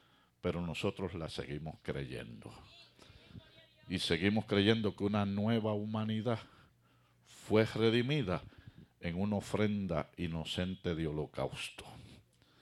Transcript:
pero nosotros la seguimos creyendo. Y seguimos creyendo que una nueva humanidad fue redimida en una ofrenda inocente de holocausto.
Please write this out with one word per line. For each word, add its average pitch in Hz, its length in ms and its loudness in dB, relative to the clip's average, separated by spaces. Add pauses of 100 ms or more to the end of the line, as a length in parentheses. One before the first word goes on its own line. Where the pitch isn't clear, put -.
(400)
pero 85 200 0
nosotros 87 540 -4
la 80 140 -6
seguimos 76 540 -8
creyendo. 58 720 -8 (1300)
Y 90 100 -2
seguimos 98 460 2
creyendo 104 500 4
que - 100 -4
una 101 220 2
nueva 107 460 0
humanidad 110 680 -2 (880)
fue - 380 4
redimida 113 760 4 (580)
en 87 200 -2
una 104 160 0
ofrenda 98 800 0
inocente 87 800 -2
de 80 100 0
holocausto. 73 800 -4 (760)